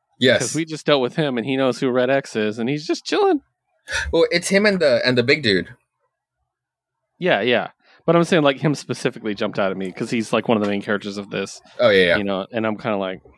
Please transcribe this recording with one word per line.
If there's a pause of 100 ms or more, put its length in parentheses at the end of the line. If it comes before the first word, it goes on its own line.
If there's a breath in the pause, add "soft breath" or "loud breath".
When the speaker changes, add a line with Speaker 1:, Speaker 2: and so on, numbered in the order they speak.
(200)
Speaker 1:
Yes.
Speaker 2:
'Cause
we
just
dealt
with
him,
and
he
knows
who
Red
X
is,
and
he's
just
chilling. (680 loud breath)
Speaker 1:
Well,
it's
him
and
the,
and
the
big
dude. (1500)
Speaker 2:
Yeah,
yeah. (360 soft breath)
But
I'm
saying,
like,
him
specifically
jumped
out
at
me
'cause
he's,
like,
one
of
the
main
characters
of
this. (180)
Speaker 1:
Oh,
yeah,
yeah.
Speaker 2:
You
know,
and
I'm
kinda
like, (160)